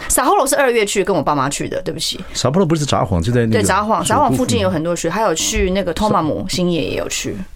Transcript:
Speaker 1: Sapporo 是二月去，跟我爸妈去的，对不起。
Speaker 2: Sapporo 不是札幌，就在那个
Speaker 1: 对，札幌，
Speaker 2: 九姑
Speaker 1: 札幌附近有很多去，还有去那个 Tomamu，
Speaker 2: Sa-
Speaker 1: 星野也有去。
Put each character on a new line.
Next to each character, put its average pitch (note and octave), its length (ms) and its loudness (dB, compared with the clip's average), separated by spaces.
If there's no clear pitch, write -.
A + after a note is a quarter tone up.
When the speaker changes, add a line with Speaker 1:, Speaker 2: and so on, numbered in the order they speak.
Speaker 1:
Sapporo D4 420 2
是 D4 60 0
二 C4+ 160 2
月 A3+ 140 2
去， G3+ 180 0
跟 G3 100 0
我 F3 80 0
爸 D3+ 140 0
妈 C#3 140 0
去 - 180 -6
的， - 140 -4
对 D#3+ 120 -6
不 D#3+ 60 -10
起。 - 240 -6
Speaker 2:
Sapporo D3+ 320 2
不 D#3+ 120 2
是 D3 80 -2
札 - 180 2
幌， F#2 180 2
就 E2 80 -2
在 A#2+ 120 2
那 A2+ 60 2
个 A2 60 2
Speaker 1:
对， A2 80 2
札 F#3 200 2
幌， G#3+ 160 0
Speaker 2:
九 - 20 0
姑 - 60 -2
Speaker 1:
札 A3 120 2
幌 C#4+ 160 4
附 B3+ 120 2
近 A#3+ 160 0
有 F#3 80 2
很 E3 120 0
多 E3+ 140 -2
去， E3 140 -4
还 G3 120 -2
有 F#3 140 2
去 G3 360 0
那 F#3+ 120 0
个 F3 100 -4
Tomamu， E3+ 520 0
Speaker 2:
Sa- - 80 -6
Speaker 1:
星 F3 180 0
野 E3 100 0
也 F#2 140 -4
有 - 140 -6
去。 - 260 -6